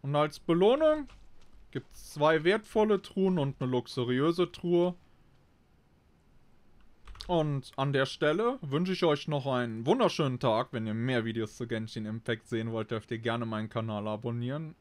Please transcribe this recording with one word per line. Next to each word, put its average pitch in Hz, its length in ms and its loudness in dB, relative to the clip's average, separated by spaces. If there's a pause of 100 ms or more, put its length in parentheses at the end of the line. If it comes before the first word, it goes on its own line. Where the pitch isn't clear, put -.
Und 139 120 -4
als 147 240 2
Belohnung 277 680 4 (640)
gibt's - 420 -12
zwei 151 320 4
wertvolle 214 580 2
Truhen 190 360 0
und 139 220 -2
eine 127 100 -2
luxuriöse 131 840 0
Truhe. 175 420 0 (2250)
Und 151 500 0
an 139 160 0
der 135 140 2
Stelle 208 560 0
wünsche 165 300 0
ich 180 120 0
euch 151 220 2
noch 143 200 -2
einen 120 400 -2
wunderschönen 160 520 2
Tag. 117 340 2
Wenn 113 140 -4
ihr 107 80 -2
mehr 117 300 0
Videos 110 320 -4
zu 120 100 -8
Genshin 110 400 -6
Impact 113 400 -6
sehen 113 260 -4
wollt, 110 180 -4
dürft 113 200 -6
ihr 117 80 -4
gerne 117 280 -2
meinen 110 220 -4
Kanal 107 380 -4
abonnieren. 120 760 -6